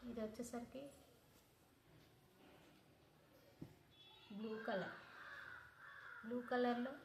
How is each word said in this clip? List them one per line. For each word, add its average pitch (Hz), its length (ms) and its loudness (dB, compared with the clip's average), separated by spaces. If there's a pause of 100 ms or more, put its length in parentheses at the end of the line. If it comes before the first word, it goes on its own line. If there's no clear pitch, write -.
ఇది 220 160 0
వచ్చేసరికి 240 580 -2 (3500)
బ్లూ 220 140 2 (160)
కలర్, 190 260 4 (1300)
బ్లూ 233 160 2 (120)
కలర్లో 247 420 8 (120)